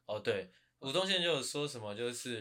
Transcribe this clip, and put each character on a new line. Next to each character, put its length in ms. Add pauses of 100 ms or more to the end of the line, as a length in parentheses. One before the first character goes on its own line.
哦， 120
对， 320 (300)
吴 140
宗 120
宪 160
就 60
有 160
说 240
什 100
么， 160
就 200
是 280